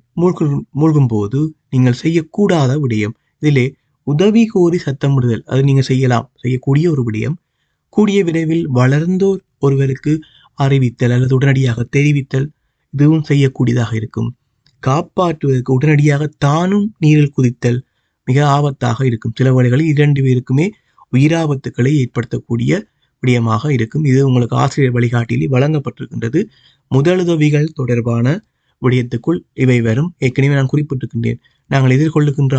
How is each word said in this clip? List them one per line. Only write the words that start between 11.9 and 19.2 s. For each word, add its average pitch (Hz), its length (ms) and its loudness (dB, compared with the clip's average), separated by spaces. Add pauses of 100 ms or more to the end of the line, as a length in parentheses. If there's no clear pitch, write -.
தெரிவித்தல், 139 560 0 (460)
இதுவும் 151 340 2
செய்யக்கூடியதாக 123 640 0
இருக்கும். 110 360 -6 (540)
காப்பாற்றுவதற்கு 143 880 -2
உடனடியாக 147 680 2
தானும் 185 500 0 (120)
நீரில் 151 360 2
குதித்தல் 123 440 0 (480)
மிக 127 200 2
ஆபத்தாக 139 580 -2
இருக்கும். 117 300 -4